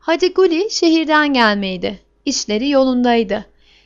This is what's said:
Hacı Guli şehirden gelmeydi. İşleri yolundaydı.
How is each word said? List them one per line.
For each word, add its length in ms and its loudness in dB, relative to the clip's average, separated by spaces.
Hacı 320 0
Guli 380 0
şehirden 640 2
gelmeydi. 680 -2
İşleri 440 -4
yolundaydı. 760 0